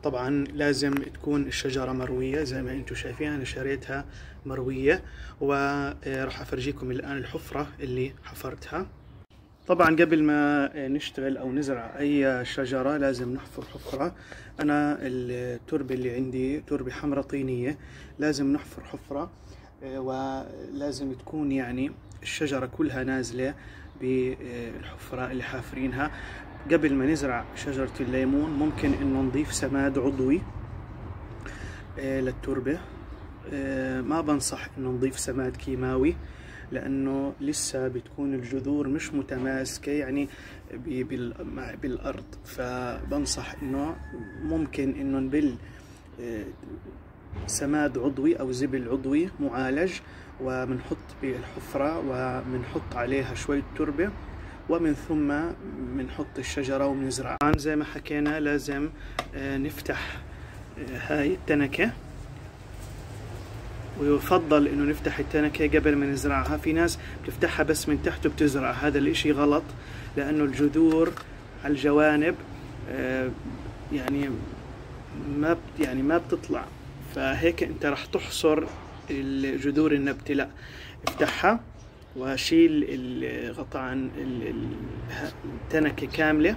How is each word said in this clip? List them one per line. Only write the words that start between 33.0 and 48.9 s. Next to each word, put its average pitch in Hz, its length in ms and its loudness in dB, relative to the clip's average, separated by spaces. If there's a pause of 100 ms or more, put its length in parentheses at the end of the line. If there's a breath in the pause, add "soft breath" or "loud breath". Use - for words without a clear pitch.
آه، 131 480 -2
ما 147 200 0
بنصح 143 460 0 (100)
إنه 131 120 -2
نضيف 127 300 0
سماد 127 360 -2
كيماوي، 131 600 2 (560 loud breath)
لأنه 135 680 0
لسه 139 460 -2
بتكون 131 460 -4
الجذور 135 540 0
مش 151 260 -2
متماسكة 131 760 -2
يعني 143 360 0 (460 loud breath)
ب-، 127 340 -4
بال-، 123 380 -6 (100)
مع-، 123 200 -8
بالأرض. - 500 -6 (200)
فبنصح 127 1160 -4
إنه 143 340 -2 (480)
ممكن 151 520 0
إنه 135 240 0
نبل، 135 360 2 (680 loud breath)
آه، 117 220 -6 (1040)
سماد 143 500 2
عضوي 135 420 2
أو 131 120 -2
زبل 127 380 -2
عضوي 135 400 2 (100)